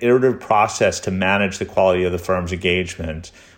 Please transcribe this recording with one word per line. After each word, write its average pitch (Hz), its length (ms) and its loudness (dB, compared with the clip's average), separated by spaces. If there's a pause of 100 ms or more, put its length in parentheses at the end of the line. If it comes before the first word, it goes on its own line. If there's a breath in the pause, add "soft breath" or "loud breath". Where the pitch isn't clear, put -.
iterative 123 400 4
process 107 600 2
to 98 100 -4
manage 95 460 0
the 101 80 -6
quality 92 380 2
of 90 80 0
the 87 60 -4
firm's 90 340 -4
engagement 87 800 -4 (260 soft breath)